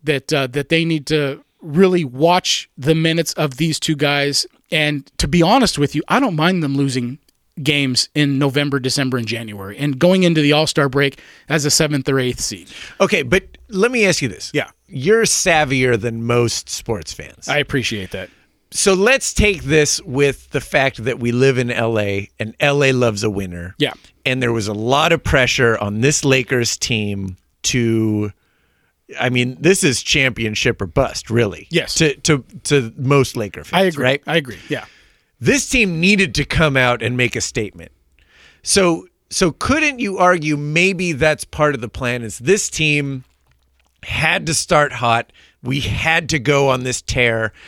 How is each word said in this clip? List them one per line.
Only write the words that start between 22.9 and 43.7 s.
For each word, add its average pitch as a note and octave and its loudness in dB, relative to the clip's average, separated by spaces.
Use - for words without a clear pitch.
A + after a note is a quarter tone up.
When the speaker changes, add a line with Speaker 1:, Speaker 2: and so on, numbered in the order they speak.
Speaker 2:
loves A#2 0
a A2 0
winner. F2+ -8
Speaker 1:
Yeah. C#3+ -2
Speaker 2:
And C3 -2
there A#2+ 0
was G#2+ -2
a G#2+ -4
lot C3 2
of E3 0
pressure A#2+ 2
on G#2 -4
this C#3+ 2
Lakers C3 0
team G2+ -4
to, A2 0
I B2 0
mean, B2 -2
this F#3+ 2
is C#3 2
championship A#2 0
or G2 -4
bust, - -2
really. A2+ 0
Speaker 1:
Yes. D#3+ -2
Speaker 2:
To, D3+ 2
to, C#3+ 0
to B2 0
most C3+ 2
Laker G#2 -6
fans, F3+ 0
Speaker 1:
I G3 4
agree. C#3+ 0
Speaker 2:
right? C3+ 0
Speaker 1:
I D#3 0
agree. B2+ -4
Yeah. B2+ -6
Speaker 2:
This A#3 0
team F#3+ 0
needed F#3 2
to C#3+ -2
come D3 0
out B2 2
and A#2 -2
make B2 0
a A2 -4
statement. F#2+ -8
So, F3+ 2
so F3 0
couldn't C#4+ 0
you G3 -4
argue F3 2
maybe E3+ 0
that's D3+ 0
part D3 0
of A2+ -10
the A2+ -8
plan B2 -6
is G#2+ -12
this F3+ 2
team C#3+ -2